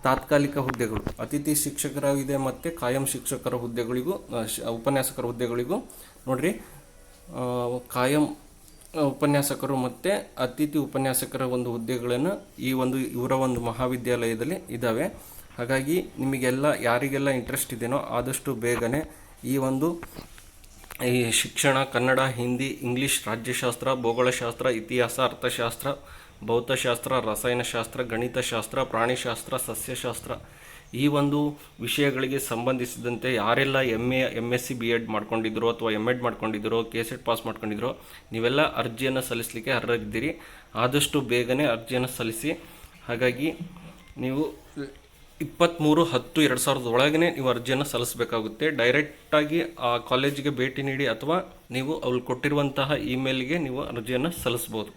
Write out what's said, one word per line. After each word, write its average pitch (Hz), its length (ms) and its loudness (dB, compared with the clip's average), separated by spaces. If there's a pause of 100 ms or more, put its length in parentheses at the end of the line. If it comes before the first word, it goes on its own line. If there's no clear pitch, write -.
ತಾತ್ಕಾಲಿಕ 143 500 4 (100)
ಹುದ್ದೆಗಳು, 110 360 -2 (220)
ಅತಿಥಿ 147 280 -2 (120)
ಶಿಕ್ಷಕರ 139 420 -2 (180)
ಇದೆ 139 220 0
ಮತ್ತು 131 240 -4 (100)
ಕಾಯಂ 131 320 0
ಶಿಕ್ಷಕರ 127 500 -4
ಹುದ್ದೆಗಳಿಗೂ, 123 520 -2 (220)
ಆ, 117 40 0 (140)
ಶ-, 120 100 -6 (140)
ಉಪನ್ಯಾಸಕರ 131 520 0
ಹುದ್ದೆಗಳಿಗೂ 120 460 -2 (520)
ನೋಡ್ರಿ, 131 220 0 (920)
ಆ, 127 40 -2 (500)
ಕಾಯಂ 139 320 6 (880)
ಉಪನ್ಯಾಸಕರು 139 720 2
ಮತ್ತು 127 260 -2 (360)
ಅತಿಥಿ 147 320 0 (100)
ಉಪನ್ಯಾಸಕರ 135 540 0 (140)
ಒಂದು 123 180 0
ಹುದ್ದೆಗಳನ್ನು 123 580 0 (360)
ಈ 131 40 2 (100)
ಒಂದು 127 160 2 (200)
ಇವರ 123 140 0 (140)
ಒಂದು 120 220 0
ಮಹಾವಿದ್ಯಾಲಯದಲ್ಲಿ 120 920 0 (180)
ಇದ್ದಾವೆ. 120 300 0 (520)
ಹಾಗಾಗಿ 135 380 0 (260)
ನಿಮಗೆಲ್ಲ, 131 440 2 (200)
ಯಾರಿಗೆಲ್ಲ 139 520 2
ಇಂಟ್ರೆಸ್ಟ್ 123 380 -4
ಇದೆಯೋ 120 220 0 (200)
ಆದಷ್ಟು 131 320 -2 (140)
ಬೇಗನೆ 120 360 0 (520)
ಈ - 20 2 (140)
ಒಂದು, 135 200 0 (1200)
ಈ 123 80 4 (220)
ಶಿಕ್ಷಣ, 135 360 2 (180)
ಕನ್ನಡ, 131 260 4 (180)
ಹಿಂದಿ, 123 300 -2 (180)
ಇಂಗ್ಲೀಷ್, 127 320 0 (100)
ರಾಜ್ಯಶಾಸ್ತ್ರ, 120 680 0 (100)
ಭೂಗೋಳಶಾಸ್ತ್ರ, 123 640 2 (140)
ಇತಿಹಾಸ, 120 360 0 (120)
ಅರ್ಥಶಾಸ್ತ್ರ, 120 600 -2 (600)
ಭೌತಶಾಸ್ತ್ರ, 123 640 0 (160)
ರಸಾಯನಶಾಸ್ತ್ರ, 120 760 -2 (100)
ಗಣಿತಶಾಸ್ತ್ರ, 123 680 -2 (160)
ಪ್ರಾಣಿಶಾಸ್ತ್ರ, 120 640 0 (100)
ಸಸ್ಯಶಾಸ್ತ್ರ, 123 680 -6 (680)
ಈ - 20 2 (140)
ಒಂದು 143 200 4 (460)
ವಿಷಯಗಳಿಗೆ 135 640 0
ಸಂಬಂಧಿಸಿದಂತೆ 120 800 -2 (140)
ಯಾರೆಲ್ಲ 131 360 4 (200)
ಎಮ್ 123 200 2
ಎ, - 20 4 (200)
ಎಮ್ 120 160 -2
ಎಸ್ 123 120 -2
ಸಿ 135 120 -4
ಬಿ 117 160 0
ಎಡ್ 113 180 0
ಮಾಡ್ಕೊಂಡಿದ್ರು 110 580 0
ಅಥವಾ 113 260 0
ಎಮ್ 113 140 2
ಎಡ್ 127 140 0
ಮಾಡ್ಕೊಂಡಿದ್ರು, 110 540 0 (120)
ಕೆ 117 180 -2
ಸೆಟ್ 123 180 -10
ಪಾಸ್ 117 180 0
ಮಾಡ್ಕೊಂಡಿದ್ರು, 107 440 -4 (440)
ನೀವೆಲ್ಲ 120 280 4 (200)
ಅರ್ಜಿಯನ್ನು 131 460 -2
ಸಲ್ಲಿಸಲಿಕ್ಕೆ 117 500 -4
ಅರ್ಹರಿದ್ದೀರಿ. 113 540 -2 (520)
ಆದಷ್ಟು 143 360 2 (120)
ಬೇಗನೆ 123 340 2 (100)
ಅರ್ಜಿಯನ್ನು 123 420 -2
ಸಲ್ಲಿಸಿ. 117 340 -2 (560)
ಹಾಗಾಗಿ 123 400 0 (760)
ನೀವು 135 200 0 (1000)
ಇಪ್ಪತ್ತ್ಮೂರು 156 640 4
ಹತ್ತು 127 360 0
ಎರಡು 127 180 4
ಸಾವಿರದ 131 320 2
ಒಳಗೇ 151 220 6 (180)
ನೀವು 131 160 0
ಅರ್ಜಿಯನ್ನು 127 400 0
ಸಲ್ಲಿಸಬೇಕಾಗುತ್ತೆ. 117 760 -2 (140)
ಡೈರೆಕ್ಟಾಗಿ 147 800 2 (300)
ಆ - 20 4 (200)
ಕಾಲೇಜಿಗೆ 139 400 2 (100)
ಭೇಟಿ 131 300 -2
ನೀಡಿ 135 240 0
ಅಥವಾ 156 240 0 (380)
ನೀವು 135 180 -2 (120)
ಅವ್ರು 127 220 2
ಕೊಟ್ಟಿರುವಂತಹ 139 720 0 (160)
ಇಮೇಲ್ಗೆ 131 500 0
ನೀವು 131 160 -4 (120)
ಅರ್ಜಿಯನ್ನು 127 380 -2 (120)
ಸಲ್ಲಿಸ್ಬೋದು. 110 540 -2